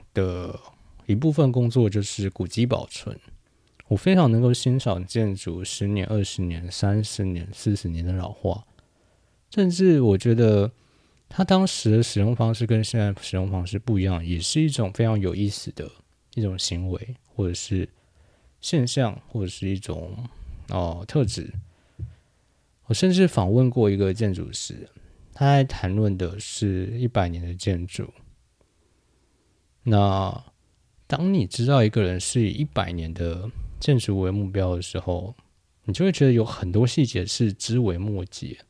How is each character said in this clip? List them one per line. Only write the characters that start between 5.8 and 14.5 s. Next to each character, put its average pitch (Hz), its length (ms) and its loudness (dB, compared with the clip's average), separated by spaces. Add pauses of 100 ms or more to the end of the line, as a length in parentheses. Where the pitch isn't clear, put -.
年、 101 220 0
二 107 160 0
十 - 180 -6
年、 87 280 -6
三 104 320 0
十 104 220 -4
年、 90 300 -4
四 104 220 0
十 92 120 -8
年 85 160 -4
的 90 80 0
老 92 180 -4
化， 98 360 -6 (880)
甚 190 160 4
至 175 300 6
我 104 180 6
觉 117 160 4
得 110 360 4 (580)
它 - 160 -2
当 190 200 4
时 - 280 0
的 113 100 6
使 - 160 -2
用 107 160 2
方 113 180 2
式 113 140 -2
跟 110 160 2
现 113 160 -2
在 104 240 0
使 - 140 -6
用 92 120 0
方 92 160 -2
式 98 140 -6
不 104 200 0
一 92 40 2
样， 85 240 0
也 85 140 -2
是 156 200 -2